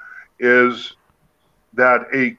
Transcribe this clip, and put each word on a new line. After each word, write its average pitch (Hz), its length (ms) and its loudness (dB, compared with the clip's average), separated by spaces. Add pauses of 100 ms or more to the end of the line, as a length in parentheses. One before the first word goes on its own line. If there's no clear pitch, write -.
(380)
is 123 560 0 (800)
that 123 400 2
a 127 240 -2